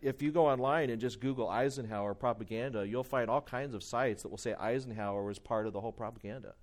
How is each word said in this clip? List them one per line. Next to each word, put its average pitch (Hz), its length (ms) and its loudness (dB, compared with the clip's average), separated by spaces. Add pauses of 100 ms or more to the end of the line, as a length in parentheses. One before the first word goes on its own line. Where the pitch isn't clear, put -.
if 135 200 0
you 147 100 2
go 165 140 6
online 135 440 4
and 113 100 -2
just 120 200 -2
Google 123 280 0
Eisenhower 110 640 0
propaganda, 110 720 -2
you'll 120 180 -2
find 123 260 2
all 131 100 4
kinds 135 340 -4
of 98 80 -6
sites 120 400 0
that - 60 -8
will 98 100 -8
say 110 160 -2
Eisenhower 107 680 -2
was 101 140 -4
part 110 280 0
of 107 60 -2
the 98 80 -4
whole 113 120 -4
propaganda. 113 720 -10